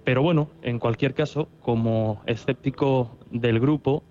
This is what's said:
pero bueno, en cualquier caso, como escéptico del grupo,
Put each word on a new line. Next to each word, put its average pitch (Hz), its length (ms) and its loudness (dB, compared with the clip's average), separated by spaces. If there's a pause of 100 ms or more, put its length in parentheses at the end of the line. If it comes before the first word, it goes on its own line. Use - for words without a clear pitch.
pero 131 180 2
bueno, 160 280 2 (120)
en 120 180 -4
cualquier 120 340 0
caso, 151 360 -4 (120)
como 113 640 0
escéptico 131 920 -2 (140)
del 117 280 0
grupo, 143 500 0